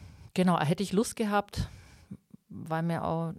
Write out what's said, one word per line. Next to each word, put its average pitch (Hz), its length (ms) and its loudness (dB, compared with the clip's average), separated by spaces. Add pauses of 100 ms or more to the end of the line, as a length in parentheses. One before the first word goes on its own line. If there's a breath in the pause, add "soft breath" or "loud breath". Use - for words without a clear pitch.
(340 loud breath)
genau, 180 260 4
hätte 180 240 2
ich 185 80 -4
Lust 208 240 0
gehabt, 208 520 0 (800 loud breath)
weil 160 360 -4
mir 170 200 0
auch, 165 340 -2